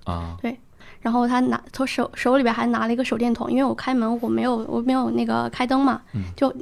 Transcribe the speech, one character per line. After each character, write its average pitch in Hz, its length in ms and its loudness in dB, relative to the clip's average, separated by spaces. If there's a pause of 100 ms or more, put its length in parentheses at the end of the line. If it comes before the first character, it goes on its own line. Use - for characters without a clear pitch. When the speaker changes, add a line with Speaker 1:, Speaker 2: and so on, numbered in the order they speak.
Speaker 1:
啊。 85 380 -6
Speaker 2:
对， 247 160 -4 (420)
然 226 120 -2
后 240 140 2
他 247 140 2
拿， 247 220 0 (100)
从 269 140 -2
手， - 280 -2
手 254 220 2
里 277 60 4
边 226 120 4
还 233 120 0
拿 226 200 0
了 226 60 0
一 233 40 0
个 262 60 0
手 247 140 0
电 233 160 2
筒， 233 180 -4
因 240 60 2
为 269 80 4
我 240 100 0
开 262 200 -4
门 233 260 0
我 233 80 -4
没 226 140 2
有， 247 140 2 (120)
我 240 140 -2
没 254 100 2
有 247 180 2
那 233 140 0
个 233 240 0
开 254 180 -2
灯 269 160 2
嘛， 247 200 2 (100)
Speaker 1:
嗯。 98 120 -2 (120)
Speaker 2:
就 262 260 2